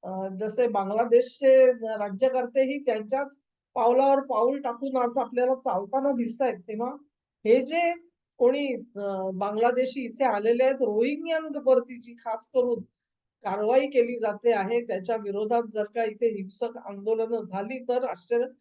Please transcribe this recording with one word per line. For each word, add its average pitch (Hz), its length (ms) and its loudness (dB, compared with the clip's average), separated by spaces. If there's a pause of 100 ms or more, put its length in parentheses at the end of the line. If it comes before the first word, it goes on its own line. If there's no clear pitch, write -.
अ, 190 240 -8 (120)
जसे 214 280 0
बांगलादेशचे 240 1040 4
राज्यकर्तेही 240 1080 0
त्यांच्याच 262 600 -4 (340)
पावलावर 269 460 4
पाऊल 269 420 0
टाकून 262 360 -4
आज 240 200 0
आपल्याला 247 380 0
चालताना 254 560 -2
दिसतायत, 233 460 -2 (100)
तेव्हा 226 220 -6 (560)
हे 240 200 6
जे 339 280 0 (440)
कोणी, 269 380 2
अ, 196 580 -6
बांगलादेशी 240 720 0
इथे 233 180 -4
आलेले 233 400 2
आहेत, 269 120 2
रोहिंग्यांवरती 262 1300 0
जी 240 120 -20
खास 226 400 -10
करून 247 260 0 (640)
कारवाई 214 440 2
केली 240 320 0
जाते 214 340 0
आहे, 214 280 -2
त्याच्या 220 340 -4
विरोधात 214 480 -2 (100)
जर 214 100 -2
का 226 200 -4
इथे 220 240 -2
हिंसक 214 500 -4
आंदोलनं 220 640 -4
झाली 208 420 -8
तर 247 200 -2
आश्चर्य. 240 420 -4 (160)